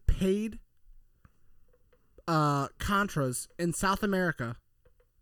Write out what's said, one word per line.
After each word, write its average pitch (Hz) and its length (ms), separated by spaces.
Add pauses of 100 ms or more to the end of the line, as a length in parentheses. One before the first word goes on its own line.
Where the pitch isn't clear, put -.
paid, 208 500 (1700)
uh, 147 400 (120)
Contras 185 680 (100)
in 170 160
South 196 300
America 180 540 (640)